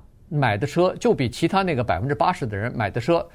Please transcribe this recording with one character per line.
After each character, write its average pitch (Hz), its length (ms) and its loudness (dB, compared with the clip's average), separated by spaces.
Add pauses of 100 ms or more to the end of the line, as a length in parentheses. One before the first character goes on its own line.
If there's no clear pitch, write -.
(280)
买 131 300 0
的 135 100 -2
车 180 320 2
就 240 140 2
比 131 160 0
其 165 180 -2
他 196 160 2
那 175 120 -2
个 123 60 0
百 107 160 0
分 110 120 -4
之 - 40 0
八 170 200 2
十 151 120 -6
的 107 120 -6
人 110 180 -4
买 107 140 0
的 120 100 -4
车 170 360 2